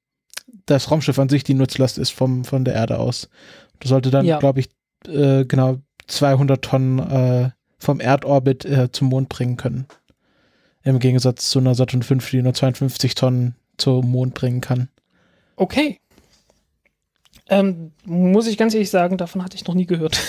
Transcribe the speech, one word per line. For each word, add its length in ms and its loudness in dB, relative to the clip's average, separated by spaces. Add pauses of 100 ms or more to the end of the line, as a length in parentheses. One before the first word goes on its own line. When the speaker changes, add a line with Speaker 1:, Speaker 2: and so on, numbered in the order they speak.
(640)
Speaker 1:
das 260 0
Raumschiff 280 0
an 100 2
sich 140 2
die 100 0
Nutzlast 440 0
ist 140 -4
vom, 340 -2
von 200 -2
der 100 0
Erde 240 -2
aus. 300 -4 (500)
Das 100 -6
sollte 220 2
dann, 140 2
Speaker 2:
Ja. 140 2
Speaker 1:
glaub 180 2
ich, 120 -4 (380)
äh, 380 2
genau 320 0 (300)
zweihundert 560 2
Tonnen, 360 0
äh, 500 0 (280)
vom 220 -2
Erdorbit, 640 0
äh, 260 0
zum 180 0
Mond 200 -2
bringen 280 -4
können. 280 -6 (960)
Im 160 2
Gegensatz 500 0
zu 100 0
einer 160 2
Saturn 260 0
fünf, 280 -2
die 120 0
nur 120 2
zweiundfünfzig 600 -2
Tonnen 400 0 (220)
zum 320 0
Mond 240 -2
bringen 280 -4
kann. 260 -2 (720)
Speaker 2:
Okay. 420 -2 (1500)
Ähm, 420 0 (120)
muss 440 2
ich 100 -4
ganz 160 2
ehrlich 160 0
sagen, 280 2
davon 240 -6
hatte 140 -10
ich 100 -16
noch 80 -4
nie 120 2
gehört. 440 -2